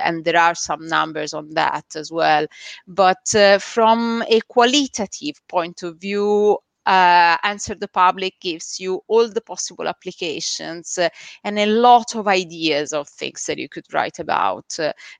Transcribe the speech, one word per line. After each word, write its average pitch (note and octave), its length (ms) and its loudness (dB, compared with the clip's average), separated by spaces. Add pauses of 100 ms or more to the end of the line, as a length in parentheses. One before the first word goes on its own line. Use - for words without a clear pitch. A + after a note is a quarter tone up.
and E3 180 -2
there E3 140 0
are E3+ 160 4
some D#3+ 340 -8
numbers D#3 460 -4
on D3+ 220 -12
that D3+ 300 -2 (100)
as D#3 160 -12
well. D#3 340 2 (400)
But, F#3 480 0
uh, G3+ 240 6
from A#3 680 0
a A3+ 140 4
qualitative A#3+ 1040 0
point F3 340 -4
of E3+ 160 -10
view, G3+ 640 0 (300)
uh, F3 540 6
Answer G#3 320 -6
the G3 140 -10
Public F#3 500 0
gives E3+ 400 -8
you F#3 300 -6
all A3+ 180 4
the G#3+ 140 -6
possible E3 480 -10
applications, E3+ 1080 -10
uh, E3+ 120 0 (340)
and G#3 160 -4
a G#3 60 2
lot A#3 500 4
of G#3 140 -2
ideas D#3+ 640 -2
of D3 160 -6
things - 360 -12
that D3 120 -6
you C3 100 -10
could - 160 -16 (100)
write - 260 -4
about. - 600 -4
Uh, D3+ 140 -2 (260)